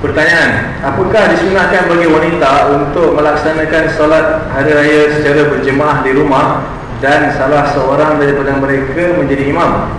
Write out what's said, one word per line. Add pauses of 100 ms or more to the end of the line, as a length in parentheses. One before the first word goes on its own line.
Pertanyaan,
apakah
disunatkan
bagi
wanita
untuk
melaksanakan
solat
hari
raya
secara
berjemaah
di
rumah (400)
dan
salah
seorang
daripada
mereka
menjadi
imam